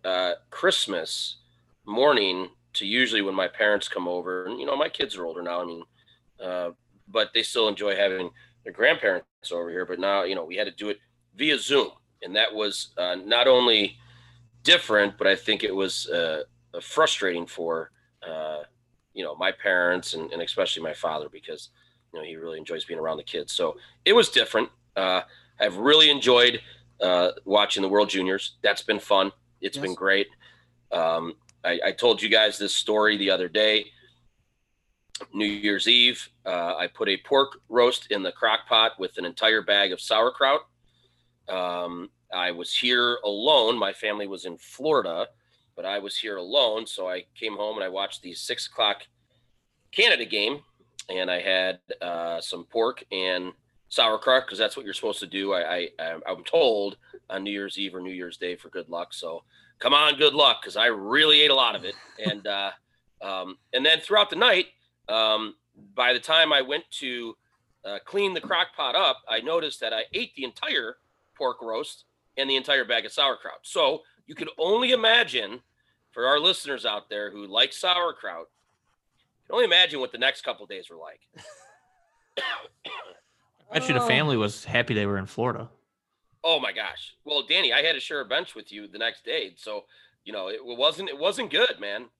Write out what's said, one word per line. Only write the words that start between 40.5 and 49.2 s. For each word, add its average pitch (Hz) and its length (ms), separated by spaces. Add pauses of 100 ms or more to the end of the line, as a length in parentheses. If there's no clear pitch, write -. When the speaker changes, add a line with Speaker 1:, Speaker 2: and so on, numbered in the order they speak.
Speaker 1:
Um, 87 600 (220)
I 90 180
was 85 240
here 123 500
alone. 117 540
My 98 140
family 104 340
was 92 180
in 85 140
Florida, 113 680 (480)
but 90 80
I 101 160
was 98 160
here 104 200
alone. 110 500
So 92 220
I 92 160 (140)
came 107 180
home 107 200
and 98 80
I 92 40
watched 95 340
the 87 120
six - 320
o'clock 104 360 (880)